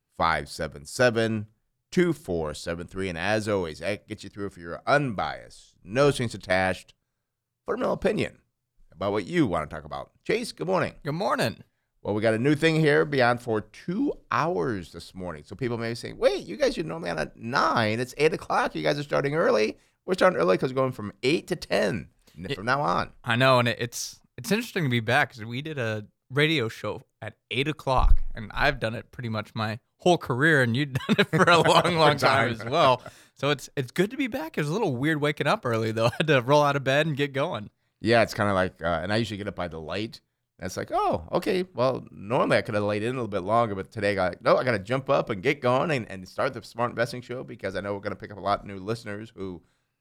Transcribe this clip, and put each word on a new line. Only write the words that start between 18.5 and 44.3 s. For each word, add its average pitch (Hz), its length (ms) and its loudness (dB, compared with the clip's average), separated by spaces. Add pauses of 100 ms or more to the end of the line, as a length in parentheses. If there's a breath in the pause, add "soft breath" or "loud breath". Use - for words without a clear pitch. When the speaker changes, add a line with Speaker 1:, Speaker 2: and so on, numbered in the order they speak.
Speaker 1:
You 156 100 -6
guys 151 140 0
are 147 60 -6
starting 147 320 -2
early." 220 420 0 (280 soft breath)
We're 185 80 -2
starting 185 260 4
early 175 180 4
'cause 139 140 -2
we're 131 100 0
going 131 100 2
from 104 200 -8 (120)
eight 147 240 2
to 175 80 -2
ten - 540 -2 (280)
n-, 85 120 -10
Speaker 2:
It 143 60 -6
Speaker 1:
from 101 100 -10
now 135 160 2
on. 175 300 -2 (120)
Speaker 2:
I 117 120 0
know, 131 240 6
and 120 80 2
it, 117 120 -2
it's, - 400 -8 (180)
it's 123 140 -8
interesting 214 320 -2
to 135 60 0
be 120 100 2
back 123 340 2
'cause 110 120 -16
we 120 160 -6
did 156 180 -10
a 110 260 -4 (240)
radio 147 380 0
show - 360 -8 (180)
at 107 160 -12 (140)
eight 131 180 -2
o'clock, - 520 6 (140)
and 110 180 -10
I've 131 260 2
done 110 160 -2
it - 160 -12
pretty 120 180 -8
much 107 260 -6
my 110 240 -4 (180)
whole 175 200 4
career, 143 440 4
and 117 140 2
you've 139 180 -2
<laughs> - 140 -4
done 214 120 4
it 202 100 2
for 180 140 4
a 170 180 8
long, 165 340 4
long 147 220 6
time 120 340 2
as 113 60 -4
Speaker 1:
<laughs> - 20 -14
Time. 107 100 -10
Speaker 2:
well. 135 320 4 (340 loud breath)
So 139 140 -2
it's, 143 280 -4
it's 127 140 -4
good 185 200 0
to 269 60 -8
be 277 100 0
back. 285 300 -6
It - 40 -2
was 147 80 -2
a 151 40 -4
little 180 240 -2
weird 147 240 0
waking 147 260 0
up 156 180 0
early, 113 280 0
though. 113 140 2
<laughs> - 0 -
I 120 100 4
had 160 100 0
to 139 140 6
roll 147 220 6
out 143 120 2
of 139 80 -2
bed 135 220 2
and 156 100 -2
get 143 160 -2
going. 131 380 -6 (320)
Speaker 1:
Yeah, 113 220 6
it's - 100 0
kinda 104 200 0
like, 92 280 0
uh, 82 220 0
and 98 100 -4
I 110 40 0
usually 107 200 -4
get 101 100 -8
up 92 80 -8
by 87 140 -8
the 80 100 -12
light. 92 400 -8 (400)
And - 60 -10
it's 90 100 -8
like, - 160 -6
"Oh, 339 400 -2
okay. 185 320 0 (100)
Well, 123 380 -2
normally 120 460 0
I 101 60 4
coulda 104 200 -2
laid 104 200 -2
in 117 60 -2
a 127 40 -4
little 123 140 -4
bit 98 140 -4
longer, 107 340 0
but 95 160 -8
today 101 200 0
I 104 40 -2
got, 90 260 -2